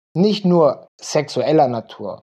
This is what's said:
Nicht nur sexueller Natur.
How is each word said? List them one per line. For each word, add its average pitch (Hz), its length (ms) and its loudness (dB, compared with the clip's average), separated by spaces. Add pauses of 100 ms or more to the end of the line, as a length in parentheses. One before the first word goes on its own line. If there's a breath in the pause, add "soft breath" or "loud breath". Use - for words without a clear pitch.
(140)
Nicht 202 300 0
nur 170 440 2 (120)
sexueller 147 680 0
Natur. 107 640 -10